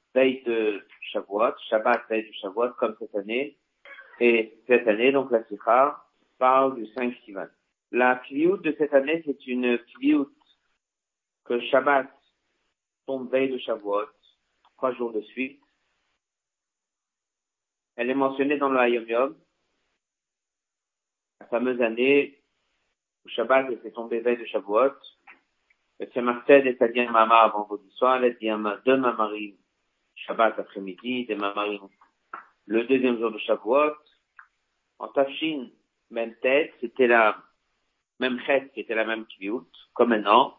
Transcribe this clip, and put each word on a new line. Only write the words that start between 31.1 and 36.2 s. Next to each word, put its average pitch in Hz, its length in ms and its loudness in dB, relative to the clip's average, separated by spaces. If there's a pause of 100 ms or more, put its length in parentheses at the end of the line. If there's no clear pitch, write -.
des 110 100 -4
Mamarim 101 540 -4 (800)
le 110 180 0
deuxième 127 320 0
jour 113 140 -2
de 104 80 -10
Shavuot. 131 560 0 (1040)
En 107 80 -8
Tafshin, 139 600 -4 (440)
même 117 300 -8